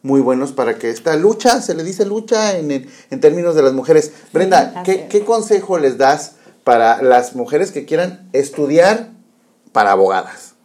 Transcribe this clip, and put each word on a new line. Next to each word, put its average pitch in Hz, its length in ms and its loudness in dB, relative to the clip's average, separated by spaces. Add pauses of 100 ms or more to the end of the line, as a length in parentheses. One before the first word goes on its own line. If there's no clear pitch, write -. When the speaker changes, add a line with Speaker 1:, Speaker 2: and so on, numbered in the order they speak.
Speaker 1:
muy 135 200 2
buenos 131 300 -2
para 117 260 -2
que 120 100 -6
esta 156 280 -4
lucha, 214 440 2
se 175 140 -6
le 160 100 -8
dice 190 220 -4
lucha 214 500 -4
en, 151 140 -6
en, 135 180 -6 (220)
en - 100 -8
términos 165 340 2
de 156 80 4
las 135 120 2
mujeres. 151 380 0 (200)
Brenda, 185 440 2
Speaker 2:
Sí, 180 80 -12
Speaker 1:
¿qué, 190 80 0
Speaker 2:
así 185 100 -2
es. - 80 -18
Speaker 1:
qué 208 160 0
consejo 208 520 -2
les 131 200 0
das 135 380 0 (280)
para 117 380 4
las 123 340 2
mujeres 151 340 -4
que 143 140 -10
quieran 175 480 -6
estudiar 156 800 0 (600)
para 101 200 2
abogadas? 95 600 -2 (100)